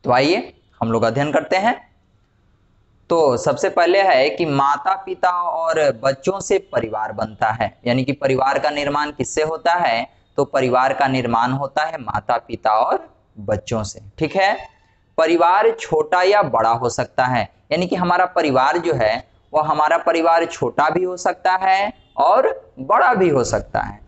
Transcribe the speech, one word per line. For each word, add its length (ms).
तो 80
आइए 420
हम 100
लोग 120
अध्ययन 280
करते 240
हैं। 380
तो 280
सबसे 320
पहले 320
है 280
कि 160
माता 500
पिता 340
और 720
बच्चों 360
से 180
परिवार 540
बनता 360
है, 300
यानी 160
कि 80
परिवार 480
का 100
निर्माण 420
किससे 320
होता 300
है? 340
तो 80
परिवार 480
का 140
निर्माण 440
होता 320
है 180
माता 360
पिता 340
और 440
बच्चों 440
से। 180
ठीक 160
है, 320
परिवार 540
छोटा 500
या 200
बड़ा 280
हो 200
सकता 360
है, 240
यानी 160
कि 80
हमारा 300
परिवार 520
जो 160
है 340
वो 80
हमारा 360
परिवार 480
छोटा 440
भी 140
हो 140
सकता 360
है 400
और 640
बड़ा 340
भी 160
हो 140
सकता 360
है। 280